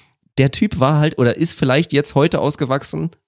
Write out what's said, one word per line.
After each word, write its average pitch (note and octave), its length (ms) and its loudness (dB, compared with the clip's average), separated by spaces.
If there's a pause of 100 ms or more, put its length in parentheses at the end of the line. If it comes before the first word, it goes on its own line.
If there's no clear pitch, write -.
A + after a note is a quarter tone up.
(380)
der C3+ 140 4
Typ - 280 -2
war D3 180 4
halt D3+ 200 0
oder A#2+ 180 2
ist E3 160 0
vielleicht C#3+ 400 0
jetzt C#3+ 220 0
heute D3 260 2
ausgewachsen, C#3+ 720 -4 (180)